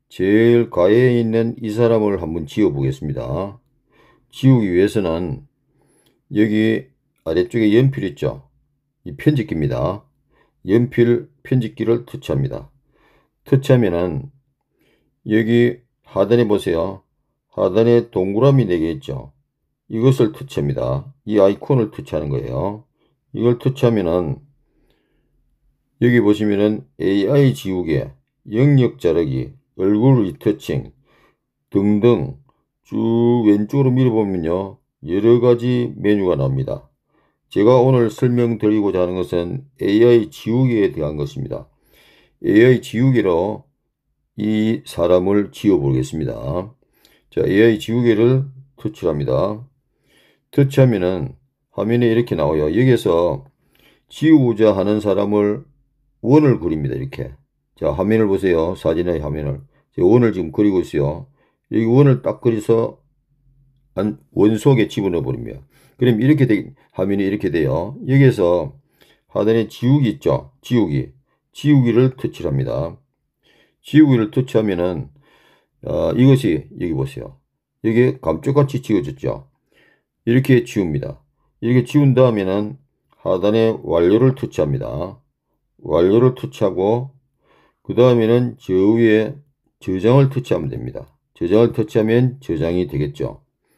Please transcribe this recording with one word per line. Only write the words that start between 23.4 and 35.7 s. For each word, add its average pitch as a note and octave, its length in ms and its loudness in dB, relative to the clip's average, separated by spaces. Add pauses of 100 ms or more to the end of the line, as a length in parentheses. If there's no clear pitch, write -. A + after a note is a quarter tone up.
터치하면은 F2+ 800 -2 (1700)
여기 A#2+ 180 4
보시면은 G#2 640 0 (140)
에이아이 G2+ 560 2
지우개, D#2+ 560 -4 (420)
영역 C3 460 2
자르기, D2+ 540 -2 (240)
얼굴 G#2+ 480 2
리터칭 D#2+ 680 -6 (760)
등등 G2+ 680 0 (460)
쭉 A#2 640 0
왼쪽으로 G#2+ 440 2
밀어보면요. G2 880 -2 (280)
여러 G#2 340 2
가지 B2 560 0